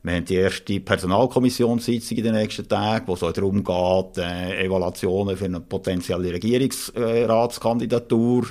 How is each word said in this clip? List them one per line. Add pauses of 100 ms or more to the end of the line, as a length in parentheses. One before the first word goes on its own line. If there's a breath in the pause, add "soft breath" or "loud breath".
wir
haben
die
erste
Personalkommissionssitzung
in
den
nächsten
Tagen,
wo
es
auch
darum
geht,
äh,
Evaluationen
für
eine
potenzielle
Regierungsratskandidatur,